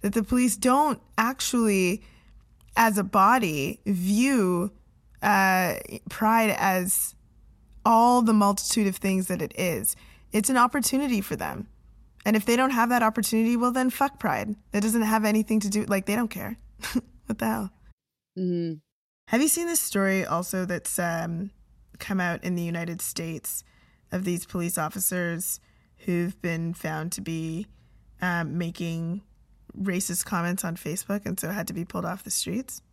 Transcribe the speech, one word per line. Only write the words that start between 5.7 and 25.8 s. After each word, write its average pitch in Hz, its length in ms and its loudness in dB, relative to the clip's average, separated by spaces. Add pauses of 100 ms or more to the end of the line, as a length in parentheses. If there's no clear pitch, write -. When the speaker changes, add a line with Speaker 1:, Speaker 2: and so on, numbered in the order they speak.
Speaker 1:
Pride 220 500 2
as 185 560 0 (720)
all 233 380 6
the 226 100 4
multitude 202 560 2
of 190 80 -2
things 190 320 0
that 180 140 -2
it 147 140 -6
is. 160 380 -2 (380)
It's 220 180 2
an 262 60 4
opportunity 247 640 2
for 190 160 -6
them. 80 320 -8 (560)
And 214 120 4
if 208 80 0
they 233 120 4
don't 262 140 4
have 233 180 2
that 240 140 4
opportunity, 226 540 2
well, 240 140 2
then 254 200 2
fuck 277 280 0
Pride. 208 360 -2 (180)
It 208 80 2
doesn't 220 220 2
have 220 220 2
anything 214 360 2
to 208 100 -4
do, 208 140 0
like, 196 220 0
they 202 100 0
don't 233 120 -2
care. 202 300 -10 (340)
<laughs> - 40 -2 (300)
What 220 120 -6
the 226 80 -4
hell? 220 240 -2 (680)
Speaker 2:
Mm-hmm. 170 400 -2 (500)
Speaker 1:
Have 240 140 2
you 311 60 2
seen 339 180 -2
this 339 140 -2
story 190 440 0
also 185 400 -4
that's, 175 340 -6
um, 170 520 -4 (480)
come 196 220 -2
out 175 220 -2
in 180 120 -2
the 175 80 -2
United 170 400 -6
States - 640 -8 (480)
of 180 120 -2
these 175 220 -2
police 170 320 -4
officers 170 840 -4 (460)